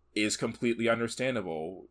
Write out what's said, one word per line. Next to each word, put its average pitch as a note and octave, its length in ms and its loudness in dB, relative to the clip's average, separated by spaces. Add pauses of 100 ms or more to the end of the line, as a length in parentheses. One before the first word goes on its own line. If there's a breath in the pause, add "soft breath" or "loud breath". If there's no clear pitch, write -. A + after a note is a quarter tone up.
(160)
is G#2+ 220 2
completely A#2 500 0
understandable, A2+ 1040 -2